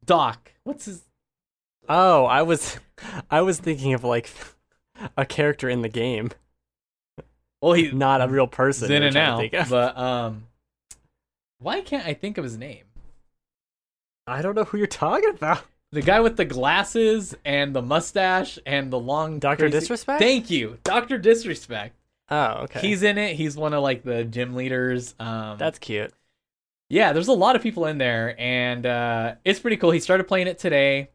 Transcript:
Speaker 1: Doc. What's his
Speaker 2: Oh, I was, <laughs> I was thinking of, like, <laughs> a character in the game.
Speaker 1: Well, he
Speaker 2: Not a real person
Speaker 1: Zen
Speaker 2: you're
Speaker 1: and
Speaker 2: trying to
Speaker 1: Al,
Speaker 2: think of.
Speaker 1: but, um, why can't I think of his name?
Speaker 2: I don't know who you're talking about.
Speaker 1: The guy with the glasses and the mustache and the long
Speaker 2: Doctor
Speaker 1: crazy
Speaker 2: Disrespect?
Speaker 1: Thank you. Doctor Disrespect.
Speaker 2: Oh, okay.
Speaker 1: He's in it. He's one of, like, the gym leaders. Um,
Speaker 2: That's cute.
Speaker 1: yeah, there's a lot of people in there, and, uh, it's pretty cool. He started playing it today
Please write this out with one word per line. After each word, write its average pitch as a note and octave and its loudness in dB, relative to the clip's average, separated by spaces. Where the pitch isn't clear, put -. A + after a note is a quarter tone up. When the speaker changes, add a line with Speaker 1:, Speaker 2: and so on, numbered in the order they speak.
Speaker 1:
Doc. D3 0
What's C#4+ -10
his F#3 -16
Speaker 2:
Oh, E3 6
I B2 4
was, E3 0
<laughs> - -12
I D#3 4
was F#3 0
thinking C3+ -2
of, B2 -4
like, A#2+ -2
<laughs> - -14
a C#3 0
character D3 -2
in B2 -2
the A2+ -4
game. A#2 -4
Speaker 1:
Well, D#3 6
he E3+ 4
Speaker 2:
Not C3+ 2
a B2+ 2
real C3 2
person C3 0
Speaker 1:
Zen C#3+ 4
Speaker 2:
you're D3 2
Speaker 1:
and C3+ 2
Speaker 2:
trying D#3 4
to C#3 2
Speaker 1:
Al, A#2 -2
Speaker 2:
think A2+ -4
of. D#3+ 0
Speaker 1:
but, B2 2
um, A#2+ -4
why G#3+ -4
can't C4+ -6
I D#3 -4
think G#3 -8
of E3 -6
his A#2 -8
name? B2 -16
Speaker 2:
I C3 -6
don't G3 -4
know G#3+ 0
who - -6
you're G#3 0
talking B3 0
about. D#3 -2
Speaker 1:
The D3 -4
guy G3 6
with A3+ 2
the F#3+ 2
glasses F#3+ 0
and C#3+ 0
the C3 0
mustache F#3 0
and C#3 -4
the B2+ 0
long D3+ -4
Speaker 2:
Doctor D3 2
Speaker 1:
crazy D3 2
Speaker 2:
Disrespect? A#3+ -2
Speaker 1:
Thank A#3 2
you. A#2+ -2
Doctor A#3+ 0
Disrespect. E3+ 0
Speaker 2:
Oh, B2 0
okay. - -10
Speaker 1:
He's F#3+ 0
in G#3 2
it. G3+ -4
He's D3 -4
one D3+ -4
of, D3 0
like, C3+ 0
the A#2 -4
gym B2 -6
leaders. B2+ -2
Um, A2+ -8
Speaker 2:
That's D#3 -4
cute. G#2+ -6
Speaker 1:
yeah, F3 4
there's E3+ 0
a C4+ 6
lot A3+ 4
of - 0
people F#3 -2
in D3+ -4
there, A#2 0
and, B2 -2
uh, A#2 -2
it's F#3+ 0
pretty A3+ -2
cool. E3+ 4
He E3 2
started F#3 2
playing F#3 0
it F3 -8
today C#3 2